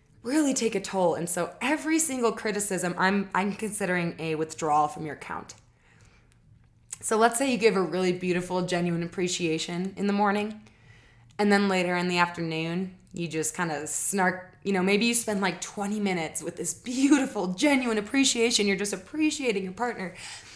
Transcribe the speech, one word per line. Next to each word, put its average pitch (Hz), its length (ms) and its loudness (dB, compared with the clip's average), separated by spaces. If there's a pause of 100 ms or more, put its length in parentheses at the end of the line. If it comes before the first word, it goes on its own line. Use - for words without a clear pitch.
(220)
really 277 320 2
take 226 220 0
a 185 40 -2
toll. 180 360 2
And 165 120 -2
so - 320 -2
every 302 380 0
single 254 320 0
criticism, 196 680 -2
I'm, 190 380 2
I'm 196 180 0
considering 180 680 -2
a 160 160 -2
withdrawal 151 500 2
from 160 180 -6
your 147 120 -8
account. - 380 -10 (1500)
So - 160 0
let's 233 200 6
say 269 140 2
you 233 80 2
give 214 180 4
a 190 60 4
really 180 300 0
beautiful, 180 500 -2
genuine 175 400 0
appreciation 175 960 -2
in 202 100 -2
the 202 60 2
morning, 208 500 0 (760)
and 202 120 4
then 202 180 4
later 180 280 2
in 180 120 0
the 175 100 2
afternoon, 170 760 -2 (180)
you 170 160 -6
just 156 280 -2
kinda 156 300 -4
snark, 185 760 -2
you 196 100 -2
know, 180 100 2
maybe 202 240 4
you 233 80 2
spend, 220 260 -2
like, 180 200 0
twenty 208 400 -6
minutes 180 420 -2
with 170 140 -8
this - 180 -4
beautiful, 254 760 2
genuine 247 500 2
appreciation. 233 680 2
You're 196 100 2
just 202 160 -2
appreciating 277 720 -2
your 185 80 -6
partner. 190 420 -6 (420)